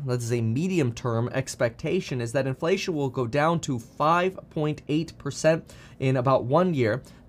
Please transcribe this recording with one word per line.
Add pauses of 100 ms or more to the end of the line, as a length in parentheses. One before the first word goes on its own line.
that
is
a
medium
term
expectation,
is
that
inflation
will
go
down
to
five (120)
point
eight
percent (260)
in
about
one
year. (260)